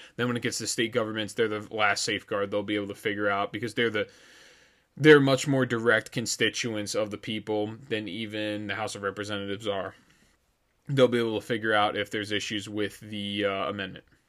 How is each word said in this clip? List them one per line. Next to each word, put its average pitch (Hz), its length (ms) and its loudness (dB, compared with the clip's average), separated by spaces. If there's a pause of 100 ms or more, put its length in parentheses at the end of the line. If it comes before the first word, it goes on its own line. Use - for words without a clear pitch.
(160)
Then 123 120 0
when 120 100 -2
it 117 40 -4
gets 117 160 -4
to 117 60 -6
the 107 40 -6
state 113 240 -2
governments, 110 420 -2
they're 117 140 2
the 107 220 -6
last 104 340 2
safeguard 101 460 -2
they'll 104 140 -2
be 104 120 -2
able 101 120 -2
to 98 80 -8
figure 104 340 -2
out, 101 240 -2
because 107 220 -6
they're 117 160 2
the, 104 160 -2 (880)
they're 147 240 10
much 135 260 2
more 135 180 4
direct 113 460 2
constituents 107 840 -2
of 107 160 0
the 104 80 -8
people 107 560 -4 (140)
than 107 220 -4
even 107 580 -6
the 98 80 -4
House 107 200 -6
of 101 80 -8
Representatives 101 600 -6
are. 95 300 -4 (920)
They'll 135 180 6
be 120 120 2
able 113 200 0
to - 60 -8
figure 110 280 0
out 104 220 4
if 101 160 -2
there's 107 220 -4
issues 104 340 -4
with 104 320 -4
the, 101 460 -4
uh, 98 240 0
amendment. 98 340 -8 (260)